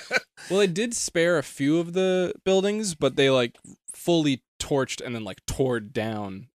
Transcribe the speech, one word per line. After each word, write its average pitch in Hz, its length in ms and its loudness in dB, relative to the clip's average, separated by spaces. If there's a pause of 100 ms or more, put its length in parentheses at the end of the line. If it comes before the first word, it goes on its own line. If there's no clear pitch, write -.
(480)
Well, 185 120 2
they 208 80 4
did 220 260 -2
spare 170 420 0
a 143 60 0
few 147 380 0
of 170 120 -4
the 185 420 0 (100)
buildings, 196 500 2
but 139 220 0
they, 135 140 6
like, 127 280 2 (340)
fully 151 520 2 (180)
torched - 420 -2
and 127 80 -8
then, 113 120 -8
like, 95 200 -12
tore 127 360 0
down, 107 680 -6 (100)